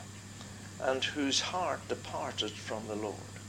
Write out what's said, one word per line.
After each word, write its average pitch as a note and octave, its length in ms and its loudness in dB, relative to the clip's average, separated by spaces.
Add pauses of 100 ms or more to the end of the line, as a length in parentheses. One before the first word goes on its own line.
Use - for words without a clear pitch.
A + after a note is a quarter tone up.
(800)
and C3 240 4
whose C#3 480 4
heart F3 360 2
departed A#2+ 640 0
from A2 360 -4
the G#2+ 80 0
Lord. G#2+ 200 0 (320)